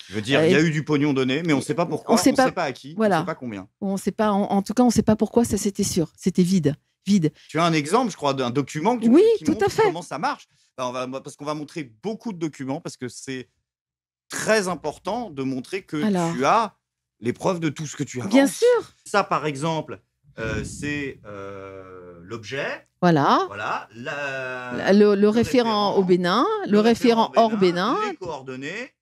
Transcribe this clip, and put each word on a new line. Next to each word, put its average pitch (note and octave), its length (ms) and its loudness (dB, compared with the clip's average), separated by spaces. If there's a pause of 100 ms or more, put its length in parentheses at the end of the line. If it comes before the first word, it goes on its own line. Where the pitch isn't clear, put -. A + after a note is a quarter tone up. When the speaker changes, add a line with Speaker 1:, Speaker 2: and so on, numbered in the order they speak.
Speaker 1:
Je - 60 -10
veux G#2+ 60 -2
dire, C#3 240 2
il D#3+ 80 6
y - 20 6
a - 40 6
Speaker 2:
Euh, D#3+ 80 4
Speaker 1:
eu E3 40 2
du D3+ 140 -2
pognon D3 300 2
donné, C3 280 0
mais E3 120 0
on C3 80 0
sait D3 120 -4
pas E3+ 120 0
pourquoi, D3+ 280 0
Speaker 2:
on A3 40 6
sait B3+ 140 4
Speaker 1:
on - 20 -6
Speaker 2:
pas, C4 120 4
Speaker 1:
sait - 60 -2
pas F3+ 120 -4
à C#3 80 -2
qui, C3+ 200 -16
on E3+ 40 -16
Speaker 2:
voilà. G3+ 240 2
Speaker 1:
sait D#3+ 60 -2
pas D#3+ 80 -6
combien. G#2 320 -10 (140)
Speaker 2:
On G3 160 -4
sait F#3 160 -4
pas, G#3+ 180 0
en, G3+ 120 0
en G3 200 0
tout G#3 120 -8
cas, B3 80 4
on B3 80 6
sait A3 120 2
pas G#3+ 140 2
pourquoi A3+ 300 0
ça, G#3+ 100 -2
c'était G3+ 280 -4
sûr. E3 340 -2
C'était F#3+ 240 0
vide, E3+ 320 2 (320)
vide. F#3+ 260 2 (160)
Speaker 1:
Tu D3+ 100 -4
as E3+ 60 2
un E3+ 80 4
exemple, E3+ 400 2
je - 40 -14
crois, C#3 180 0
d'un C3 160 -2
document D#3 480 -2
que A3 60 -2
tu, A#3 40 4
Speaker 2:
Oui, C#4+ 140 8 (160)
Speaker 1:
qui - 60 -14
Speaker 2:
tout - 80 2
Speaker 1:
montre C4 140 0
Speaker 2:
à - 40 0
fait. - 140 0
Speaker 1:
comment F4+ 180 0
ça - 160 -8
marche. B3+ 280 -6 (300)
Enfin, B2+ 140 -6
on - 20 -6 (180)
va, C3 100 -8
parce C3+ 160 -16
qu'on - 100 -16
va D3+ 80 -4
montrer D3+ 360 -10 (120)
beaucoup G#3+ 320 -8
de E3+ 40 -14
documents, D3 440 -8
parce - 160 -14
que B2+ 100 -10
c'est B2+ 400 -12 (800)
très G3+ 400 0
important F#3 640 -6
de C#3 120 -8
montrer C3 400 -6
que - 200 -6
Speaker 2:
Alors. F3+ 320 0
Speaker 1:
tu B2+ 100 0
as G3 300 2 (480)
les A#2 100 -2
preuves F3 280 -2
de D#3+ 100 -2
tout D3+ 160 -8
ce - 100 -14
que D3 80 -6
tu B2 160 -10
Speaker 2:
Bien G#3+ 240 4
Speaker 1:
avances. - 120 -2
Speaker 2:
sûr. A#4 360 2 (120)
Speaker 1:
Ça, G3 200 0
par D3+ 220 -2
exemple, D3+ 540 -4 (380)
euh, A2 260 -4
c'est, C#3+ 600 -8
euh, F#2+ 960 -16
l'objet. B2 640 -10 (140)
Speaker 2:
Voilà. F3 460 4
Speaker 1:
Voilà. A2+ 480 -8
La, C3 840 -8
Speaker 2:
La, - 160 2
le, G#3 220 8
le G3 80 2
Speaker 1:
le G#3 60 6
Speaker 2:
référent A3 600 2
Speaker 1:
référent. - 60 -2
Speaker 2:
au G3 80 4
Bénin, F#3 420 2 (200)
le F#3 60 -2
Speaker 1:
Le G#3 80 6
Speaker 2:
référent A3+ 480 4
Speaker 1:
référent A3 180 4
Speaker 2:
hors A3 100 -4
Speaker 1:
Bénin, F#3+ 380 2
Speaker 2:
Bénin. G#4 160 -2
Speaker 1:
les E4+ 60 -10
coordonnées. D3 840 -10